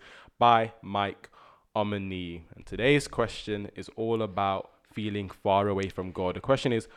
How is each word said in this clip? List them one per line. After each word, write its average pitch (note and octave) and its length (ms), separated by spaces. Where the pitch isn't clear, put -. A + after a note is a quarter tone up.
by A2+ 340
Mike G2 480
Omani. F#2+ 680
And - 80
today's C3 440
question G#2 680
is - 200
all A2+ 260
about G2 480
feeling G#2 360
far G2+ 380
away G2 220
from F#2 220
God. F2+ 240
The G2+ 60
question C3 300
is, A2+ 260